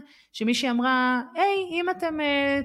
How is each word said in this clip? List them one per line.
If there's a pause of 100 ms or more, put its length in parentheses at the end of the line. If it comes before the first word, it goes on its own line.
(320)
שמישהי
אמרה, (120)
"היי,
אם
אתם,
אה,